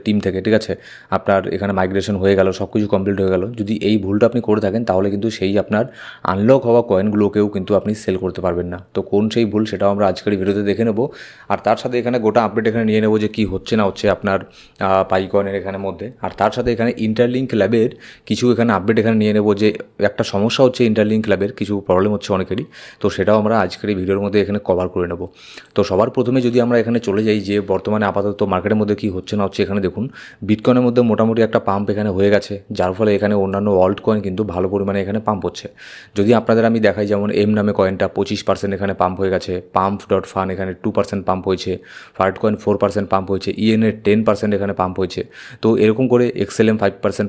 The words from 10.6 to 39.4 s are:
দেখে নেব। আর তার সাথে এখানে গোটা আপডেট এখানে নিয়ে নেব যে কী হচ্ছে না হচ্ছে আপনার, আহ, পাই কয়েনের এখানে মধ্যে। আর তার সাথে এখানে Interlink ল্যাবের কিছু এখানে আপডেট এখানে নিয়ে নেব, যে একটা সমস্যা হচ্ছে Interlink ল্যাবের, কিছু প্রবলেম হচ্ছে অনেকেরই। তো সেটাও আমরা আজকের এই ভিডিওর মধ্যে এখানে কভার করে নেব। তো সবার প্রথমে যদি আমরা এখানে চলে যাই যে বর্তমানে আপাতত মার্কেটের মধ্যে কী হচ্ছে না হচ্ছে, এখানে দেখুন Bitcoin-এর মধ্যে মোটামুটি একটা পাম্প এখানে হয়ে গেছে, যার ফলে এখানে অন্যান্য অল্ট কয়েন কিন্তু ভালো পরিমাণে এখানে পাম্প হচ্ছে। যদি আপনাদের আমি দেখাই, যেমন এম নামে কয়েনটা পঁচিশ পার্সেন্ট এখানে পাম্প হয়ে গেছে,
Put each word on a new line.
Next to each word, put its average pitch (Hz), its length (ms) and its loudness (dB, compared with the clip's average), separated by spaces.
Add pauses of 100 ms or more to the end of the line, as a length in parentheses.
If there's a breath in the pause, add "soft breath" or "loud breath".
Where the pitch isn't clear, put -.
দেখে 101 180 0
নেব। 104 100 -2 (540 loud breath)
আর 101 140 -2
তার 107 160 2
সাথে 123 180 -4
এখানে 120 240 -2
গোটা 107 220 4
আপডেট 107 240 -2
এখানে 113 200 0
নিয়ে 107 140 2
নেব 107 80 2 (120)
যে 104 120 0
কী 113 60 0 (100)
হচ্ছে 95 260 -4
না 107 100 2
হচ্ছে - 180 -4 (100)
আপনার, 98 300 -2
আহ, - 640 -2
পাই 95 120 2 (100)
কয়েনের 98 280 0
এখানে 98 260 -8
মধ্যে। 95 200 -8 (180)
আর 92 160 -6
তার 107 160 2
সাথে 120 180 -2
এখানে 117 160 0 (160)
Interlink 123 440 0 (100)
ল্যাবের 110 300 2 (380 loud breath)
কিছু 110 160 -2 (100)
এখানে 117 240 0
আপডেট 107 240 0
এখানে 113 200 2
নিয়ে 107 140 2
নেব, 104 100 2 (160)
যে 107 60 4 (400)
একটা - 140 -4 (100)
সমস্যা 110 340 2
হচ্ছে 123 140 2 (100)
Interlink 107 400 2
ল্যাবের, 98 280 0
কিছু 101 160 -4 (120)
প্রবলেম 92 300 4
হচ্ছে - 200 -6
অনেকেরই। 95 280 -4 (380 loud breath)
তো 107 40 0 (100)
সেটাও 104 260 2
আমরা 107 120 2 (100)
আজকের 95 280 -6
এই 98 80 -2
ভিডিওর 98 240 0
মধ্যে 101 200 2
এখানে 101 140 -2 (100)
কভার 90 260 2
করে 90 180 0
নেব। 87 100 -8 (520 loud breath)
তো 104 140 0
সবার 98 280 2
প্রথমে 131 300 2
যদি 120 180 2
আমরা 120 180 2
এখানে 117 240 0
চলে 101 220 0
যাই 107 200 2
যে 101 80 0 (160)
বর্তমানে 104 380 0
আপাতত 101 300 -2 (120)
মার্কেটের 101 280 0
মধ্যে 104 220 0
কী 107 140 0
হচ্ছে 92 220 -8
না 101 80 2
হচ্ছে, - 180 -4
এখানে 98 220 -2
দেখুন 101 180 -4 (440 loud breath)
Bitcoin-এর 123 380 2
মধ্যে 120 240 2
মোটামুটি 110 380 2
একটা 110 200 2
পাম্প 98 260 -2
এখানে 104 220 -2
হয়ে 98 180 4
গেছে, 101 200 0 (240)
যার 92 180 0
ফলে 107 220 2
এখানে 104 160 0 (100)
অন্যান্য 98 240 -2 (160)
অল্ট 98 200 2
কয়েন 110 220 2
কিন্তু 95 160 -4 (100)
ভালো 90 200 -2
পরিমাণে 101 320 -2
এখানে 101 220 -4
পাম্প 101 220 -2
হচ্ছে। - 180 -12 (520 loud breath)
যদি 101 120 4 (100)
আপনাদের 113 300 2
আমি 113 160 0
দেখাই, 101 260 0
যেমন 104 160 0 (140)
এম 104 160 2
নামে 104 200 0
কয়েনটা 95 280 2 (100)
পঁচিশ 101 320 -2
পার্সেন্ট 98 300 0
এখানে 98 240 -4
পাম্প 90 180 0
হয়ে 95 140 0
গেছে, 90 40 0 (380)